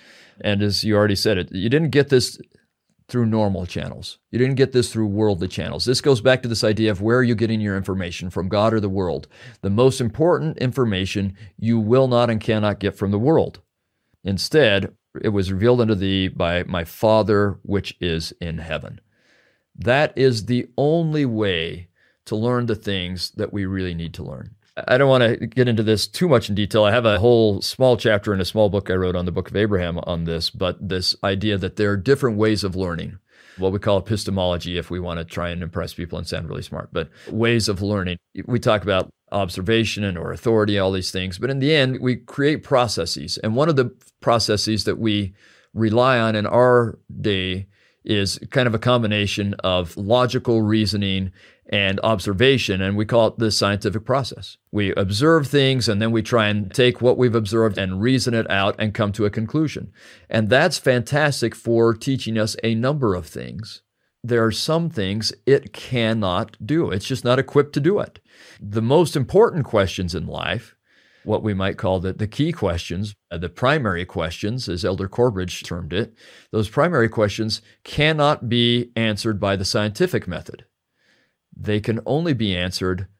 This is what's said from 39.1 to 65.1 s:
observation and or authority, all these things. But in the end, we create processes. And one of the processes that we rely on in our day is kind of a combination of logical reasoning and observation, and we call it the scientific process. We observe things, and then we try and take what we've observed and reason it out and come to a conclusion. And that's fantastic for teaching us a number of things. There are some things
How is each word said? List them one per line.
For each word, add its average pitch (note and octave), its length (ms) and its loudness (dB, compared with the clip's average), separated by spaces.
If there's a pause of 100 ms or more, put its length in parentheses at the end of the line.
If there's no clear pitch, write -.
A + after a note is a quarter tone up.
observation G2+ 720 -2
and F#2 160 -4
or E2 140 -8
authority, G#2 460 0
all F#2+ 120 2
these F#2+ 220 -4
things. F#2 260 -6
But B2 120 -4
in C3+ 100 -4
the D3 140 2
end, C3 260 0
we B2 160 0
create C#3+ 480 -2
processes. F#2+ 720 -2
And A2 160 -2
one D3 140 2
of D3+ 80 2
the B2 180 0 (260)
processes G#2+ 640 0
that G2 140 -2
we G#2 360 -2 (380)
rely A#2 460 2
on A2+ 160 2
in G#2 120 0
our A#2+ 520 4 (220)
day F#2+ 460 -2 (380)
is G2+ 340 0 (120)
kind B2+ 160 2
of A2+ 80 0
a A2 40 -2
combination G#2 760 0
of F2+ 420 -2
logical A#2 640 2
reasoning G2+ 720 0 (380)
and G2+ 340 0
observation, G#2 800 2
and G2 140 0
we G#2 100 0
call A2+ 220 4
it - 100 -6
the A2 120 2
scientific G2+ 540 -2
process. - 540 -4 (120)
We G2+ 240 0
observe C3 520 2
things, C3+ 420 2
and G2+ 120 0
then A2+ 120 0
we A2+ 100 2
try A2 260 2
and G#2 240 -2
take B2 280 4
what B2+ 160 4
we've B2 180 2
observed A2 440 2
and F#2+ 240 -2
reason B2 320 2
it A2+ 160 -2
out G2 280 2
and G#2+ 140 -2
come G#2 200 0
to G#2+ 120 -2
a G2+ 60 2
conclusion. C3+ 600 -4 (380)
And G#2+ 220 0
that's D3 260 4
fantastic C3 800 0
for A#2 400 2
teaching A2+ 420 -4
us G#2+ 260 0
a A2+ 120 0
number B2 400 0
of F2 120 -6
things. B1 540 -14 (420)
There A#2 220 2
are A2 80 2
some E3 380 -2
things G#2+ 420 -2 (140)